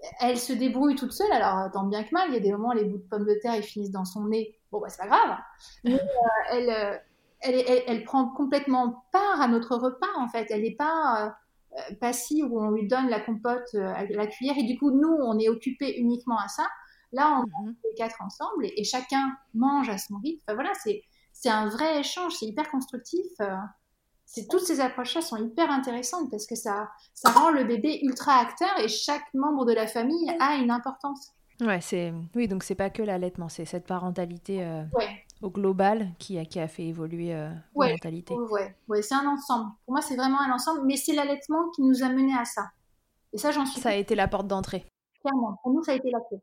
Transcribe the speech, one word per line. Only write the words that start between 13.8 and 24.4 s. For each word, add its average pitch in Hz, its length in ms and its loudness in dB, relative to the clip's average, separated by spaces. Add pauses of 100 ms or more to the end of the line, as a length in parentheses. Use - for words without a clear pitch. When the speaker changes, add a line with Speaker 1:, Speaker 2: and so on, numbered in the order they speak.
Speaker 1:
à 185 120 -4
la 208 220 -2
cuillère 262 300 -4
et 285 80 2
du 240 140 -2
coup, 285 140 2
nous, 311 300 6
on 226 160 2
est 220 100 4
occupés 262 500 -2
uniquement 240 400 0
à 202 100 -4
ça. 311 180 -2 (460)
Là, 277 300 4
on 208 220 -6
Speaker 2:
Mhm. 220 60 -8
Speaker 1:
est 233 200 -6
les 214 60 -4
quatre 226 260 -6
ensemble 294 440 -4
et, 180 100 -6
et 214 80 -2
chacun 262 480 0 (220)
mange 262 360 2
à 196 80 -4
son 202 200 -8
rythme. 302 280 -6
Enfin, 214 80 -4
voilà, 302 180 -2 (100)
c'est, - 200 -2 (300)
c'est - 180 -2
un 214 180 2
vrai 294 320 0
échange, 330 340 -4
c'est - 120 -6
hyper 214 240 -4
constructif. 269 560 -4 (140)
Euh, 202 140 -2 (680)
c'est, - 240 -10